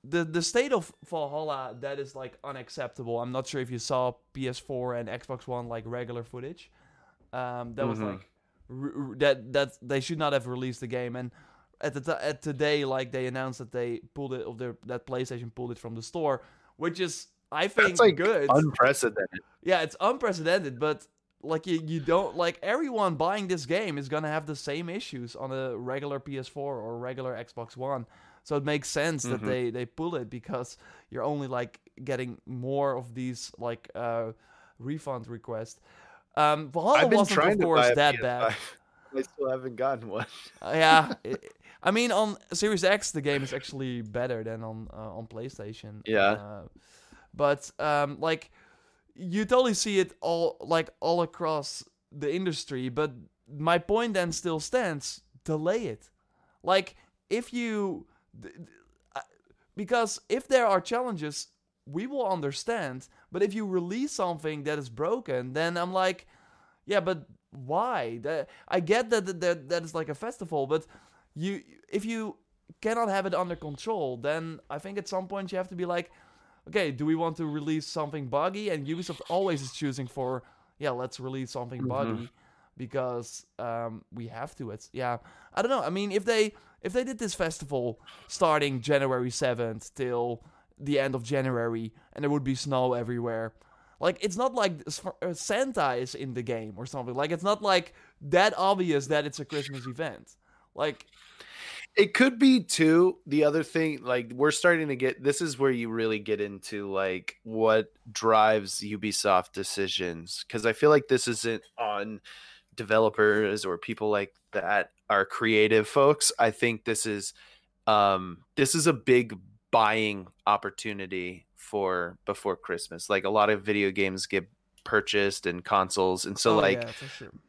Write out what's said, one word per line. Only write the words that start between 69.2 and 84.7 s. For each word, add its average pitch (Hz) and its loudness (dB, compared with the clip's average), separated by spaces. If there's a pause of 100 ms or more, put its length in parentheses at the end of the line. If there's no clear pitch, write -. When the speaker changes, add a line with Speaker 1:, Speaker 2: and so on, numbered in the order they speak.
Speaker 1:
that, 180 -8
that, 170 0
that 170 0
is 160 -12
like 160 -4
a 147 -4
festival, 165 -4
but 156 0 (480)
you, 185 -6 (280)
if 202 -2
you 220 -6 (440)
cannot 226 0
have 196 0
it 180 -2
under 175 -2
control, 151 -6
then 160 -4 (100)
I 143 -6
think 196 -10
at 190 -10
some 190 -6
point 196 -6
you 190 -4
have 185 -6
to 185 -12
be 175 -4
like, 175 -4 (580)
"Okay, 165 0
do 139 -4
we 160 4
want 165 -2
to 165 -4
release 151 -2
something 147 -6
buggy?" 190 0
And 143 -4
Ubisoft 170 -6
always 170 0
is 127 -10
choosing 135 -4
for, 127 -6 (340)
"Yeah, 147 -2
let's 127 -6
release 131 -6
something 123 -8
Speaker 2:
Mm-hmm. 120 -2
Speaker 1:
buggy - -18 (440)
because, 123 -6 (120)
um, 117 -6
we 113 -10
have 117 -10
to." 117 -10